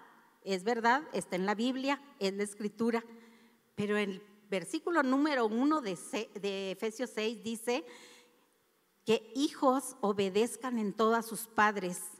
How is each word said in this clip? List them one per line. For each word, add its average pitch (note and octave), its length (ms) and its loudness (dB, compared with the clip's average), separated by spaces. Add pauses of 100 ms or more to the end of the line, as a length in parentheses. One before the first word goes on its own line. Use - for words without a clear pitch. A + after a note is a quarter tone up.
(440)
es F#3+ 180 -2
verdad, A#3 400 2 (100)
está - 220 -4
en F#3 100 0
la G3+ 120 0
Biblia, C4 440 0 (200)
es G3 140 0
la G3+ 100 -2
Escritura, A3+ 580 -2 (720)
pero G#3 220 0
el G3 260 -2 (260)
versículo D#4 540 0
número C4+ 440 4
uno C4+ 340 2
de G3 160 -4
se-, - 340 -6 (100)
de G3 300 -2
Efesios A3 420 -4
seis A3 300 -4
dice A#3 420 -2 (1200)
que - 260 2
hijos C4+ 680 2
obedezcan G#3 760 0
en G3+ 140 0
todo A3+ 220 4
a A3+ 80 2
sus A3 240 -8
padres G3+ 520 2 (220)